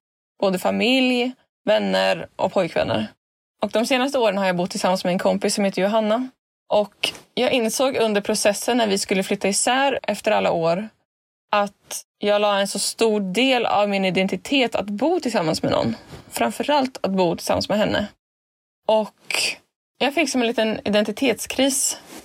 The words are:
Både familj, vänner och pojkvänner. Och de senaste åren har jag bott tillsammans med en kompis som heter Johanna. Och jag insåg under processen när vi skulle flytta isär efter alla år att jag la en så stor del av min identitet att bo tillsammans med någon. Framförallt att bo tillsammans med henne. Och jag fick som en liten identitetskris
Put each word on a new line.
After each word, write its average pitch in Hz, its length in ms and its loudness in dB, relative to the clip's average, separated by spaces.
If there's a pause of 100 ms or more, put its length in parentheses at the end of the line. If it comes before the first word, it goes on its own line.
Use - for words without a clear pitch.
(400)
Både 190 180 2
familj, 247 760 2 (320)
vänner 190 720 0
och - 160 -2
pojkvänner. 208 540 0 (560)
Och 214 80 -4
de 220 160 0
senaste 262 320 0
åren 208 200 2
har 196 80 0
jag 180 100 2
bott 175 140 -2
tillsammans 190 340 0
med 180 80 0
en 185 60 0
kompis 196 360 0
som 208 100 0
heter 196 180 0
Johanna. 220 460 0 (400)
Och - 440 0 (220)
jag 247 180 0
insåg 262 440 0
under 214 240 2
processen 214 560 0
när 233 100 2
vi 196 120 0
skulle 190 240 0
flytta 202 260 -2
isär 254 540 0
efter 214 300 -2
alla 190 200 2
år 170 360 0 (640)
att - 520 -2 (140)
jag 208 220 2
la 202 200 2
en 196 80 0
så 208 100 -6
stor 214 420 0
del 233 460 0
av 208 220 2
min 196 160 0
identitet 190 680 0
att 196 120 -2
bo 262 340 0
tillsammans 208 420 -2
med - 100 0
någon. - 240 0 (340)
Framförallt 262 720 -2
att 190 80 -2
bo 185 260 2
tillsammans - 320 -2
med 202 100 0
henne. 208 300 0 (800)
Och - 480 -2 (600)
jag 269 160 -2
fick 311 160 0
som 254 100 0
en 233 60 0
liten 220 380 -2
identitetskris 214 1160 0 (240)